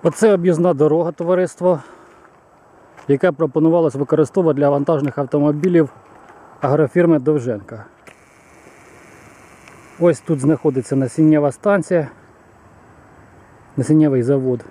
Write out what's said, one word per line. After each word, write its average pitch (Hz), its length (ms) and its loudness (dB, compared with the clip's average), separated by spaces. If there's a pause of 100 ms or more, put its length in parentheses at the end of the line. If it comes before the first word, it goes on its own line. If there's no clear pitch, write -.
Оце 202 300 2
об'їзна 175 400 0
дорога, 156 380 0
товариство, 180 680 -2 (1300)
яка 143 240 2
пропонувалась 160 640 0
використовувати 151 640 0
для 143 120 2
вантажних 143 480 -2
автомобілів 147 720 0 (720)
агрофірми 156 580 2
Довженка. 120 640 -4 (2250)
Ось 170 200 2
тут 156 200 -4
знаходиться 135 560 -2
насіннєва 147 560 2
станція, 175 560 -2 (1700)
насіннєвий 143 460 2
завод. 131 480 -2